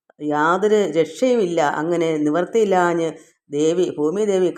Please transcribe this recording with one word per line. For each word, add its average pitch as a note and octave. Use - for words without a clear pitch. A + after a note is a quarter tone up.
യാതൊരു E3
രക്ഷയുമില്ല. F3
അങ്ങനെ D#3+
നിവർത്തിയില്ലാഞ്ഞ് F3
ദേവി, D#3+
ഭൂമിദേവി F#3